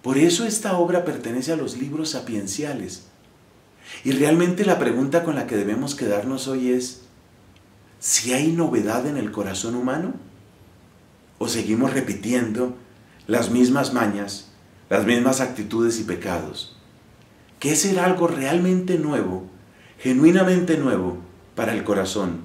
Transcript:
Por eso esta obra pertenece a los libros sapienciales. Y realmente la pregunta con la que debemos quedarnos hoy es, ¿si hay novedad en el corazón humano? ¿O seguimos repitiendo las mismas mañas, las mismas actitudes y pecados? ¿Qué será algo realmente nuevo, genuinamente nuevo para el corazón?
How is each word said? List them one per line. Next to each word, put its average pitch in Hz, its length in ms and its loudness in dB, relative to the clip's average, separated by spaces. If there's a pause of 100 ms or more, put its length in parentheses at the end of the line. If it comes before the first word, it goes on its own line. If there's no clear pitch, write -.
Por 131 160 0
eso 170 280 4
esta 202 320 -2
obra 175 260 2
pertenece 131 480 -4
a 156 60 0
los 127 200 -6
libros 151 340 -6
sapienciales. 120 960 -8 (960)
Y 135 60 2
realmente 170 520 4
la 175 160 4
pregunta 135 440 2
con 156 120 -2
la 120 100 -4
que 113 120 -2
debemos 113 360 -2
quedarnos 123 540 -2
hoy 127 240 0
es, 123 300 -2 (1000)
¿si - 320 -2
hay 151 220 2
novedad 123 540 0
en 143 100 -4
el 104 140 -4
corazón 101 440 -6
humano? 139 380 -4 (1200)
¿O 117 120 -4
seguimos 117 440 0
repitiendo 120 840 -2 (500)
las 117 220 2
mismas 127 440 4
mañas, 101 580 -2 (380)
las 101 160 2
mismas 123 360 2
actitudes 113 580 -2
y 98 40 -6
pecados? 87 720 -8 (840)
¿Qué 147 160 0
será 190 300 2
algo 180 220 4
realmente 180 720 2
nuevo, 113 500 -2 (500)
genuinamente 170 800 4
nuevo 95 400 -2 (380)
para 113 180 -2
el 101 100 -4
corazón? 95 600 -2